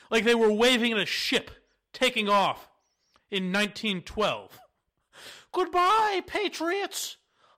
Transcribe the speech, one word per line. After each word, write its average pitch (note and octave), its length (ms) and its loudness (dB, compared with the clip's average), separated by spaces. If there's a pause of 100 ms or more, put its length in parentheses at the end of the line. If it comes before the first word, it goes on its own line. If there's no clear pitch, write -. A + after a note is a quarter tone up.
(100)
like A3 140 2
they A#3+ 100 6
were A3+ 180 4
waving A#3 400 2
at A3 60 0
a F3 80 0
ship - 440 -2 (420)
taking A3+ 360 -2
off F#3+ 400 0 (640)
in F#3 220 -4
nineteen G3+ 500 -2
twelve. B2+ 560 -4 (960)
"Goodbye, F#4 760 2
Patriots! F4 880 -6 (420)